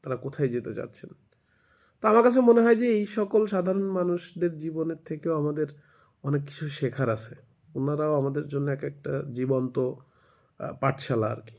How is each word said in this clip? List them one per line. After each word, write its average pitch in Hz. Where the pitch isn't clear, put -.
তারা 131
কোথায় 135
যেতে 117
যাচ্ছেন? 117
তো -
আমার 226
কাছে 254
মনে 233
হয় 233
যে 240
এই 208
সকল 208
সাধারণ 190
মানুষদের 175
জীবনের 160
থেকেও 156
আমাদের 151
অনেক 143
কিছু 147
শেখার 131
আছে। 110
ওনারাও 147
আমাদের 139
জন্য 143
এক 139
একটা 139
জীবন্ত, 127
আহ, -
পাঠশালা 131
আর 117
কি। -